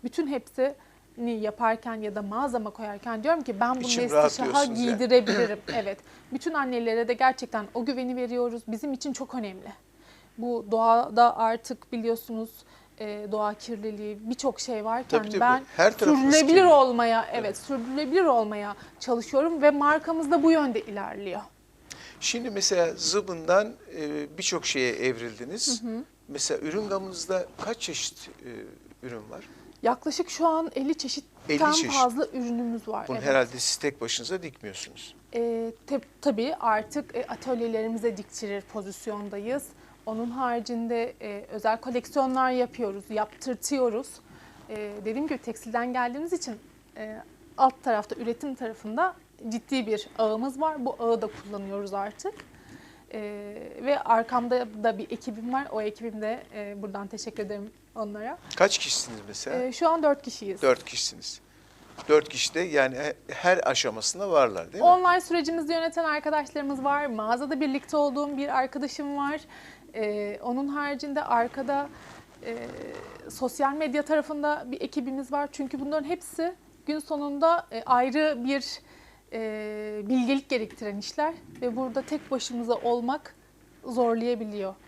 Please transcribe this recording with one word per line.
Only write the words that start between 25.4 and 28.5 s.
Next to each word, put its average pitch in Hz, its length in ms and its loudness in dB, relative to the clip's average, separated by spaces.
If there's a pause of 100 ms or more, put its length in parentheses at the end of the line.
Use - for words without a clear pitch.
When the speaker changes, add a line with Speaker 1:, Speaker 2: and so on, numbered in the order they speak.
Speaker 1:
Hı 240 40 -6
hı. 226 160 -6 (240)
Speaker 2:
Mesela 143 340 -4
ürün 196 280 -4
gamınızda 190 560 -4 (160)
kaç 226 180 -6
çeşit, - 500 -8 (160)
e, - 640 -16